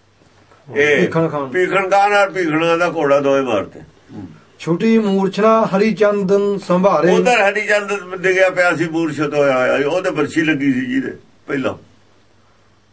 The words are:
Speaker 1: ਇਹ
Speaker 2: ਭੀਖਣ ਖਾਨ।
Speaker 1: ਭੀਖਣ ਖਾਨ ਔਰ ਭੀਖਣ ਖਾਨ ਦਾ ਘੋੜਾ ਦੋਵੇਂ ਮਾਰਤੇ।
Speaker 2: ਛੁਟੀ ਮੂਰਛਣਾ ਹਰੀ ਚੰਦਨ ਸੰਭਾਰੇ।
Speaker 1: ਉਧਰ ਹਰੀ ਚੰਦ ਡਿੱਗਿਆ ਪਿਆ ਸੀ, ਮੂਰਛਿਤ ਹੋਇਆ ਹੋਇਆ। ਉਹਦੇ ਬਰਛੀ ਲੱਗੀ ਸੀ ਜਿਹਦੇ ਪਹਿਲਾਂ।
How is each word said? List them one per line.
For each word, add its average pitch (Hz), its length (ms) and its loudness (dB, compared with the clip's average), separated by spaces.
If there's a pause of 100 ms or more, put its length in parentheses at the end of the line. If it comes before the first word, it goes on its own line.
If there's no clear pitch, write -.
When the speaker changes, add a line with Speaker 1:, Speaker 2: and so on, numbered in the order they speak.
(760)
Speaker 1:
ਇਹ 147 240 2
Speaker 2:
ਭੀਖਣ 165 280 0
ਖਾਨ। 143 180 -6
Speaker 1:
ਭੀਖਣ 180 440 -2
ਖਾਨ 196 220 2
ਔਰ 202 180 2
ਭੀਖਣ 165 300 -2
ਖਾਨ 170 180 2
ਦਾ 175 120 0
ਘੋੜਾ 143 300 2
ਦੋਵੇਂ 139 220 2
ਮਾਰਤੇ। 95 380 -4 (800)
Speaker 2:
ਛੁਟੀ 214 400 0
ਮੂਰਛਣਾ 202 680 2
ਹਰੀ 202 280 0
ਚੰਦਨ 202 640 0
ਸੰਭਾਰੇ। 180 540 2
Speaker 1:
ਉਧਰ 185 300 2
ਹਰੀ 202 240 0
ਚੰਦ 202 500 -4
ਡਿੱਗਿਆ 185 340 2
ਪਿਆ 175 260 0
ਸੀ, 165 120 -2
ਮੂਰਛਿਤ 151 460 -4
ਹੋਇਆ 143 240 2
ਹੋਇਆ। 127 300 0
ਉਹਦੇ 180 220 -2
ਬਰਛੀ 151 300 -2
ਲੱਗੀ 143 320 0
ਸੀ 127 140 -4
ਜਿਹਦੇ 123 300 -4 (300)
ਪਹਿਲਾਂ। 127 280 -4 (1200)